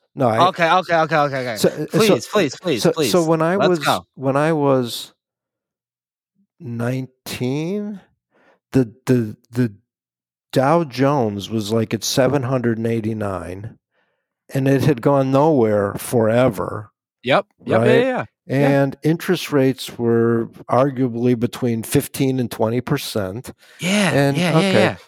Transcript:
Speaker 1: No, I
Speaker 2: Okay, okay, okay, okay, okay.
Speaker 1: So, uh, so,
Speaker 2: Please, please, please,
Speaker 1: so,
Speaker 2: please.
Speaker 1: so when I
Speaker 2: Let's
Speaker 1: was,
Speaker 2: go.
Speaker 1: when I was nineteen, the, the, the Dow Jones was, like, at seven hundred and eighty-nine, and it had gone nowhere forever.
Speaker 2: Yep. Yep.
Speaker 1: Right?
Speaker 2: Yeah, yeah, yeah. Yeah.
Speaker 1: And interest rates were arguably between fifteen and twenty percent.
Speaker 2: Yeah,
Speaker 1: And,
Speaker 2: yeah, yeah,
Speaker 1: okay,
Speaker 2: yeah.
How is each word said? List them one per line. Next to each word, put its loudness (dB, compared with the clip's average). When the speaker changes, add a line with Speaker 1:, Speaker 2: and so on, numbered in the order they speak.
Speaker 1:
No, 0
I 4
Speaker 2:
Okay, 0
okay, 2
okay, 0
okay, 0
okay. -4
Speaker 1:
So, 0
uh, 2
so, -8
Speaker 2:
Please, 2
please, 0
please, -2
Speaker 1:
so, 4
Speaker 2:
please. -2
Speaker 1:
so 2
when 2
I 0
Speaker 2:
Let's 2
Speaker 1:
was, 2
Speaker 2:
go. -2
Speaker 1:
when -2
I 0
was -2
nineteen, -6
the, 2
the, 0
the -2
Dow 2
Jones -2
was, -4
like, 0
at -6
seven 0
hundred -2
and -4
eighty-nine, -6
and -2
it 2
had 2
gone 2
nowhere 2
forever. 0
Speaker 2:
Yep. 2
Yep. 2
Speaker 1:
Right? 4
Speaker 2:
Yeah, 6
yeah, 6
yeah. -2
Yeah. 2
Speaker 1:
And -2
interest -2
rates 0
were 2
arguably 0
between -4
fifteen -2
and -4
twenty 0
percent. -6
Speaker 2:
Yeah, 0
Speaker 1:
And, 2
Speaker 2:
yeah, 0
yeah, 2
Speaker 1:
okay, 4
Speaker 2:
yeah. -2